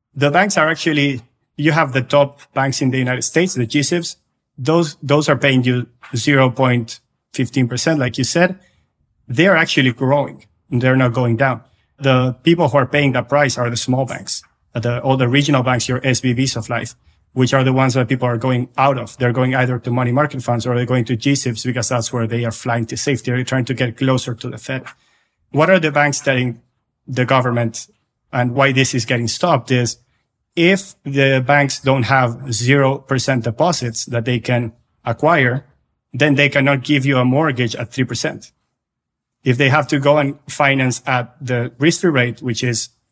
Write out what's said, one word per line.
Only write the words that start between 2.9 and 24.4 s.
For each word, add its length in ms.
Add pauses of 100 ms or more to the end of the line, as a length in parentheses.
the 80
United 240
States, 320
the 100
G 200
sips. 320 (420)
Those, 440
those 260
are 100
paying 240
you 240 (300)
zero 340
point 480 (340)
fifteen 360
percent, 320
like 180
you 60
said. 340 (720)
They're 280
actually 360
growing. 520 (240)
They're 280
not 160
going 240
down. 260 (360)
The 340 (100)
people 260
who 100
are 80
paying 260
that 160
price 280
are 140
the 60
small 280
banks, 380 (320)
the, 260
all 160
the 120
regional 340
banks, 260
your 160
S 160
V 140
Bs 220
of 120
life, 260 (400)
which 180
are 100
the 100
ones 220
that 140
people 180
are 120
going 300 (100)
out 200
of. 200
They're 160
going 200
either 240
to 120
money 220
market 300
funds 240
or 80
they're 120
going 200
to 100
G 180
sips 300
because 240
that's 240
where 140
they 180
are 80
flying 340
to 100
safety. 340
They're 140
trying 220
to 80
get 240
closer 360
to 140